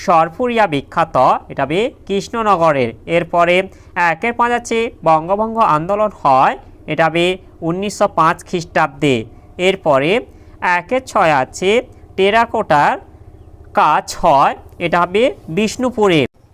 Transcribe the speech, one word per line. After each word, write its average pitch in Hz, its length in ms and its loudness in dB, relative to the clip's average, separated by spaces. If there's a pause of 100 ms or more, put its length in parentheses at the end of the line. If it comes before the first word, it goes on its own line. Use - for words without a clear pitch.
সরপুরিয়া 190 680 0
বিখ্যাত, - 420 -4 (340)
এটা 139 140 -4
হবে 156 180 -2 (240)
কৃষ্ণনগরের। 180 840 0 (260)
এরপরে 170 400 0 (560)
একের 233 280 -4
পাঁচ 240 200 0
আছে 233 200 -4 (280)
বঙ্গভঙ্গ 202 500 0 (180)
আন্দোলন 202 360 -2 (100)
হয়, 143 340 2 (320)
এটা 156 180 -2
হবে 170 200 0 (360)
উনিশশো 190 460 -2 (100)
পাঁচ 165 200 2 (100)
খ্রিস্টাব্দে। 156 680 -2 (520)
এরপরে 160 440 0 (640)
একের 247 320 -4
ছয় 175 320 2
আছে 180 280 -4 (460)
টেরাকোটার 202 800 0 (840)
কাজ 170 260 2 (180)
হয়, 147 300 4 (260)
এটা 175 200 -2
হবে 185 240 0 (260)
বিষ্ণুপুরে। 208 720 0 (320)